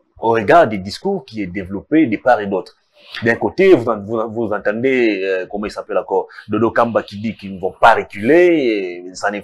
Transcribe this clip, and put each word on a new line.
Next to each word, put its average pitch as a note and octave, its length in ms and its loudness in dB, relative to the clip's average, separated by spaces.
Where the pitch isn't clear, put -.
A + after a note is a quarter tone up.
au A2 120 -2
regard A#2 360 4
des G#2+ 120 -6
discours E3 440 -8
qui A2 180 -10
est F#2+ 60 -6
développé G2 600 -2
de G#2 100 -2
part A#2 240 2
et G2+ 60 -6
d'autre ? F#2+ 280 -6
D'un A2+ 140 2
côté, F3+ 380 4
vous B2+ 160 4
en-, G#2+ 100 -2
vous, G#2+ 220 -6
vous G#2+ 220 -4
entendez, A2 680 0
euh, F#2+ 280 -2
comment G#2 140 -6
il G2 60 -8
s'appelle G2 260 -6
encore, F#2 300 -2
Dodo A2 240 0
Kamba A#2 320 0
qui G2+ 160 -16
dit G#2+ 160 -8
qu'ils G2 180 -14
ne F#2 60 -14
vont F#2 200 -6
pas A2+ 160 6
reculer, A2 1080 2
et - 0 -
ça G2+ 160 -4
n'est G2+ 140 -8